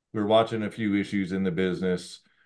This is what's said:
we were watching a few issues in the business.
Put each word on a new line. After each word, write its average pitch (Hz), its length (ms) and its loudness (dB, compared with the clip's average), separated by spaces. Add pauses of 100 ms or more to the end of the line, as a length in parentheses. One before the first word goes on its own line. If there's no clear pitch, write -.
(140)
we 110 80 -2
were 104 60 0
watching 113 360 4
a 101 80 -6
few 107 240 -2
issues 95 380 0
in 95 100 -2
the 92 80 0
business. 90 720 -2 (240)